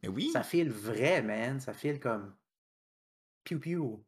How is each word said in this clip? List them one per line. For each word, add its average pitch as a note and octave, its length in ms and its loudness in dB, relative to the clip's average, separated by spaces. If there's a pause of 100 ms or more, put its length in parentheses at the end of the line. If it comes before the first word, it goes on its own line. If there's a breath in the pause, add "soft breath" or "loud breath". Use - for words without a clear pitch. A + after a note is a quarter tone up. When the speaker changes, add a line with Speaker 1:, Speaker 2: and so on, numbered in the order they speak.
Speaker 1:
Mais F#2+ 60 -4
oui. D3+ 240 0
Speaker 2:
Ça B2 100 2
file E3+ 280 2
vrai, A#2 520 2
man. A2+ 380 0
Ça A#2+ 140 -6
file A2 260 -2
comme G#2 340 -2 (1080)
piou D#3+ 160 -2
piou. D3+ 480 -2